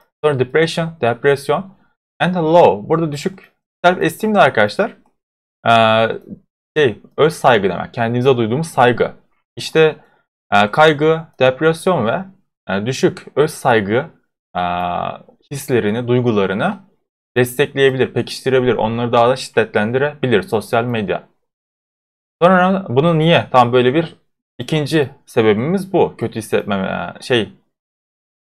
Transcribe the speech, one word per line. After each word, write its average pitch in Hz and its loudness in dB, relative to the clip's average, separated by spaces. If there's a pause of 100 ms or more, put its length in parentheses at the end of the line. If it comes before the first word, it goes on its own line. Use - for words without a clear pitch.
(240)
Sonra 147 0
depression, 160 -2 (100)
depresyon. 143 -2 (460)
And 175 -2
low. 156 2
Burada 160 -2
düşük - -10 (320)
self 180 2
esteem 208 -4
de 196 4
arkadaşlar, 131 0 (720)
e, 117 6 (1040)
şey, 135 0 (160)
öz 156 2
saygı 110 2
demek. 85 -8
Kendimize 120 0
duyduğumuz 120 -2
saygı. 120 0 (440)
İşte, 156 0 (560)
e, 104 2
kaygı, 160 2 (140)
depresyon 156 0
ve, 156 -4 (440)
e, 101 -4
düşük 135 -4 (100)
öz 151 2
saygı, 113 0 (500)
e, 90 -4 (880)
hislerini, 117 -2
duygularını 120 0 (580)
destekleyebilir, 131 0
pekiştirebilir. 123 -2
Onları 113 -4
daha 120 4
da 131 0
şiddetlendirebilir 117 -2
sosyal 113 -4
medya. 107 -6 (1120)
Sonra 185 2
bunu 156 2
niye? 156 2
Tam 120 4
böyle 127 2
bir 165 -4 (420)
ikinci 143 -2 (160)
sebebimiz 123 0
bu. - 0
Kötü 113 -6
hissetmeme, 92 -6
e, - -20
şey, 107 -2 (1040)